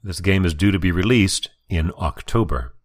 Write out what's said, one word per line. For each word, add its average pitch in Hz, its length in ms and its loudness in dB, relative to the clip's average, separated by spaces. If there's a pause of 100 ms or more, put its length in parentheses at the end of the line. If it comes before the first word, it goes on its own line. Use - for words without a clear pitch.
This 92 160 -10
game 95 260 2
is 82 80 0
due 92 160 2
to 95 80 2
be 90 140 0
released 95 580 2 (200)
in 82 280 0
October. 76 880 -4